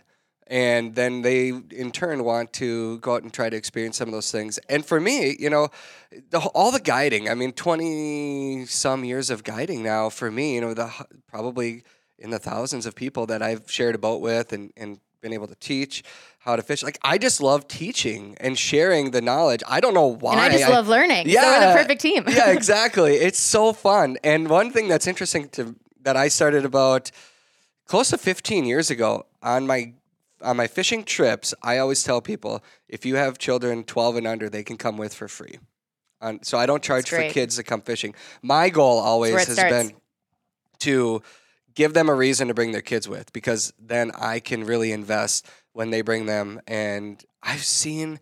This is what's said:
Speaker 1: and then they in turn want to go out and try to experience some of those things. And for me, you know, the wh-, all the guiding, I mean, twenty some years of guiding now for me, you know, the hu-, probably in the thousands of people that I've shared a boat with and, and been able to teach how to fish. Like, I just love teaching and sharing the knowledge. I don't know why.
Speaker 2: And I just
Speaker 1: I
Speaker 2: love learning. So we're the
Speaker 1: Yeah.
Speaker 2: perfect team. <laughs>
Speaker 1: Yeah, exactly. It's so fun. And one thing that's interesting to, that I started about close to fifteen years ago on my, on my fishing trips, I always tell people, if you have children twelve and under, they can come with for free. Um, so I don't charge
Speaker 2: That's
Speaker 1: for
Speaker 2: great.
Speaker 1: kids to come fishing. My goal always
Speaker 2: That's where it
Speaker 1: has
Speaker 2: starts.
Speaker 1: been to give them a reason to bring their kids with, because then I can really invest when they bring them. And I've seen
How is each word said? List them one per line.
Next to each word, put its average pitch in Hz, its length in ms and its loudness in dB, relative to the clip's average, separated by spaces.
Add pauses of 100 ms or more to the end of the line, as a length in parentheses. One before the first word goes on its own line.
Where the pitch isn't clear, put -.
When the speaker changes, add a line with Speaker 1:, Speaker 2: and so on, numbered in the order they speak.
(480)
Speaker 1:
and 120 480 0
then 123 260 0
they 127 280 2 (200)
in 123 220 -10
turn 151 320 -4
want 117 300 -2
to 117 440 -4
go 120 160 -2
out 113 80 -2
and 113 100 -16
try 117 160 -4
to 113 80 -6
experience 113 400 -8
some 117 120 -6
of 113 40 -10
those 107 200 -8
things. 107 260 -6 (100)
And 147 160 -2
for 165 140 0
me, 185 400 0
you 147 100 -2
know, 147 200 2 (600)
the 165 100 0
wh-, - 140 -4
all 208 180 4
the 262 80 0
guiding, 120 480 0
I 113 60 -2
mean, 127 180 -4
twenty 147 1120 -4
some 131 380 -2
years 127 260 -4
of 110 140 -8
guiding 120 400 -6
now 110 260 0
for 120 200 -6
me, 131 260 -2
you 120 40 -2
know, 113 140 -4
the 117 140 -4
hu-, - 160 -16 (240)
probably 120 560 -6 (340)
in 110 120 -14
the 110 100 -6
thousands 117 440 -6
of 110 120 -12
people 127 300 -6
that 110 160 -4
I've 110 280 -6
shared 120 240 0
a 107 40 -4
boat 107 220 -2
with 117 320 -2
and, 101 240 -10
and 104 220 -16 (220)
been 113 120 -10
able 107 160 -10
to - 80 -20
teach 139 480 -6 (340)
how 120 160 -2
to 117 80 0
fish. 147 220 -4
Like, 147 180 -8
I 151 160 2
just 247 220 0
love 139 260 2
teaching 110 760 -6
and 131 160 -4
sharing 151 540 2
the 123 100 0
knowledge. 123 460 2
I 139 140 0
don't 226 140 4
know 160 120 6
why. 120 260 0
Speaker 2:
And - 80 4
I - 80 6
just - 160 4
Speaker 1:
I - 60 6
Speaker 2:
love 233 180 4
learning. 233 400 4
So 208 120 6
we're 262 180 6
the 202 80 8
Speaker 1:
Yeah. 180 100 8
Speaker 2:
perfect 285 240 4
team. 311 240 0
<laughs> - 40 -6
Speaker 1:
Yeah, 233 240 6
exactly. 208 640 4
It's 170 240 2
so 220 320 4
fun. 190 500 2
And 156 260 2
one 190 220 4
thing 226 180 0
that's 160 200 2
interesting 175 420 -4
to, 117 240 -8 (280)
that 135 140 2
I 139 120 4
started 147 360 4
about 131 460 2 (760)
close 226 240 2
to 359 80 0
fifteen 185 460 -2
years 147 260 0
ago 110 360 -2 (160)
on 127 240 0
my, 123 260 -2 (480)
on 120 160 -2
my 120 120 0
fishing 220 340 -2
trips, - 500 0 (100)
I 120 160 0
always 135 260 0
tell 123 160 0
people, 107 420 -8 (260)
if - 160 -12
you 131 120 -2
have 135 220 -2
children 120 440 -2
twelve 117 320 0
and 117 120 -4
under, 110 220 -6
they 107 140 -10
can 113 140 -12
come 110 200 -6
with 107 180 -8
for 107 120 -14
free. - 320 -18 (640)
Um, 110 220 -8
so - 160 -2
I 120 80 2
don't 143 160 2
charge 127 240 0
Speaker 2:
That's - 40 -10
Speaker 1:
for 165 120 0
Speaker 2:
great. 156 100 -4
Speaker 1:
kids 120 240 -2
to 120 80 -8
come 110 160 -4
fishing. 113 340 -8 (260)
My 151 300 4
goal 139 280 6
always 113 340 2
Speaker 2:
That's 180 160 2
where 120 60 -2
it 113 60 2
Speaker 1:
has 110 100 4
Speaker 2:
starts. 120 200 2
Speaker 1:
been - 100 -20 (800)
to 123 420 2 (520)
give 151 200 2
them 160 140 4
a 147 60 4
reason 131 340 2
to 117 60 -2
bring 117 180 -2
their 101 100 -6
kids 110 260 -6
with, 104 240 -12
because 110 460 -4
then 117 400 -2
I 113 220 -4
can 113 240 -8
really 113 260 0
invest 107 560 -4 (280)
when 113 160 -6
they 113 120 0
bring 110 240 -2
them. 104 400 -4
And 104 560 -6 (180)
I've 147 220 -6
seen 156 600 -4